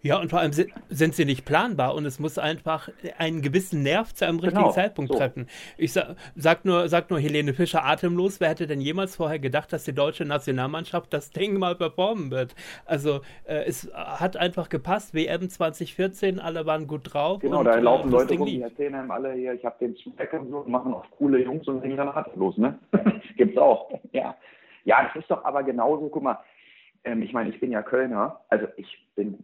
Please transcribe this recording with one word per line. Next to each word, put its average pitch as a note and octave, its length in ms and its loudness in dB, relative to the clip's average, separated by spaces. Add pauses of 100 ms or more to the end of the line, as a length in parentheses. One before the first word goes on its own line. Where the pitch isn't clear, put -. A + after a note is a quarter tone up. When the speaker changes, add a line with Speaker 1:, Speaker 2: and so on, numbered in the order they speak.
Speaker 1:
Ja, D3+ 180 2
und E3+ 100 -4
vor E3+ 100 2
allem D#3 140 2
si-, E3 180 2 (180)
sind D#3+ 260 2
sie D#3+ 100 2
nicht C3+ 200 -2
planbar D3 500 0
und D3+ 100 -4
es C3+ 140 -8
muss D3+ 180 -4
einfach D#3+ 520 -4 (280)
einen D#3+ 240 -2
gewissen D3 420 0
Nerv E3+ 300 0
zu - 120 0
einem E3 140 0
richtigen F3+ 240 2
Speaker 2:
Genau, A#2 80 6
Speaker 1:
Zeitpunkt D3+ 400 -2
Speaker 2:
so. B2+ 60 2
Speaker 1:
treffen. C3 300 -2 (300)
Ich D#3+ 160 -2
sa-, F#3 220 -2 (200)
sag D#3+ 300 4
nur, F3 240 4
sag E3+ 200 2
nur E3 100 0
Helene D3 340 0
Fischer, E3 320 0
"Atemlos". F3 540 0
Wer E3 100 4
hätte E3 180 -2
denn C#3+ 140 -2
jemals F#3 340 -2
vorher D#3 240 -2
gedacht, C#3 340 -2
dass D3+ 120 -6
die C#3+ 80 -6
deutsche C#3+ 320 0
Nationalmannschaft D3 880 -4
das D3 180 -6
Ding G3 260 -2
mal F3+ 180 0
performen F3 560 -2
wird? C3 240 -4 (300)
Also, C#3+ 360 0 (240)
äh, D3+ 200 -4
es - 280 -6
hat D#3 440 -6
einfach F3 320 -2
gepasst. F3 440 -4
W D#3+ 120 0
M F3 240 -4
zwanzig D#3+ 460 -4
vierzehn, F#3+ 440 -2
alle E3 260 -6
waren D#3 220 0
gut D3 260 -8
drauf D#3+ 260 0
Speaker 2:
Genau, - 200 2
Speaker 1:
und, C3 60 4
Speaker 2:
da A#2 100 8
Speaker 1:
äh, A2+ 40 4
Speaker 2:
laufen B2+ 320 6
Speaker 1:
das B2+ 100 8
Speaker 2:
Leute C3 80 4
Speaker 1:
Ding - 100 2
Speaker 2:
rum, C#3+ 80 2
die - 80 -4
Speaker 1:
lief. B2 80 -4
Speaker 2:
erzählen C#3 320 -4
einem C3 160 -8
alle C3 220 -4
hier, B2+ 200 -4
"Ich B2 120 -8
hab - 140 -6
den B2 160 -2
Zweck" - 380 -10
und - 160 -8
so, C#3+ 100 -8
und A#2+ 100 -10
machen B2+ 240 -2
auf - 120 -10 (120)
coole C3+ 260 4
Jungs D3 240 -4
und C3 140 -2
singen C3+ 160 -4
dann C#3+ 120 -2
"Atemlos", - 480 -2
ne? A#2+ 200 2 (140)
<laughs> - 460 0
Gibt's - 200 4
auch, B2+ 320 6 (220)
ja. - 240 -4 (500)
Ja, A#2 180 6
das - 180 -4
ist - 80 -18
doch - 140 0
aber C#3 200 0
genauso, C3+ 460 0
guck D3 140 -4
mal, C3 160 0 (640)
ähm, A#2 180 -2
ich G#2+ 120 -6
meine, A2+ 160 -2
ich - 100 -10
bin B2+ 120 -2
ja A2 100 -2
Kölner, A#2+ 580 0 (100)
also G#2 180 2 (100)
ich G2+ 100 -16 (280)
bin G#2 280 -6